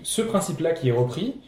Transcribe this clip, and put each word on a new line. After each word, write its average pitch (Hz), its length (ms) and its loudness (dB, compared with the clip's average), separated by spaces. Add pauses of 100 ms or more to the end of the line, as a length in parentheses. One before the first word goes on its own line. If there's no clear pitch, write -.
ce - 200 -2
principe-là 180 500 0
qui 151 160 2
est 120 40 4
repris. 127 420 0 (140)